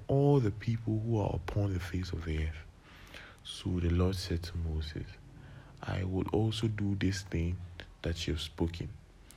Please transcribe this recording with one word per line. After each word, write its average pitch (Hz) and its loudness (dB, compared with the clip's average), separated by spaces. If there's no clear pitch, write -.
all 143 8
the 107 4
people 110 0
who 113 2
are 90 0
upon 98 0
the 87 0
face 87 -4
of 80 -4
the 78 0
earth." - -6
So - -2
the 85 4
Lord 90 4
said 85 -2
to - -6
Moses, 78 -2
"I 92 -2
will 92 2
also 110 2
do 101 2
this 95 2
thing 85 0
that 85 -2
you 78 0
have 76 -2
spoken, - -2